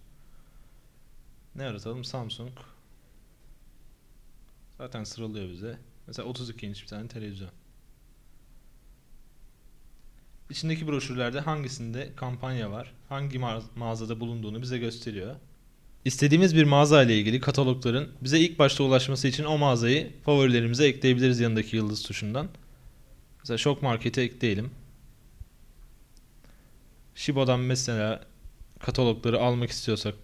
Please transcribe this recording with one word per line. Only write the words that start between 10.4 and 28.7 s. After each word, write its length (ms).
İçindeki 380
broşürlerde 520
hangisinde 760
kampanya 560
var, 220
hangi 280
ma-, 240
mağazada 440
bulunduğunu 420
bize 160
gösteriyor. 580
İstediğimiz 500
bir 80
mağaza 400
ile 140
ilgili 220
katalogların 680
bize 180
ilk 200
başta 240
ulaşması 440
için 160
o 140
mağazayı 540
favorilerimize 640
ekleyebiliriz 520
yanındaki 360
yıldız 280
tuşundan. 460
Mesela 180
Şok 240
Market'e 400
ekleyelim. 500
Shibo'dan 440
mesela 680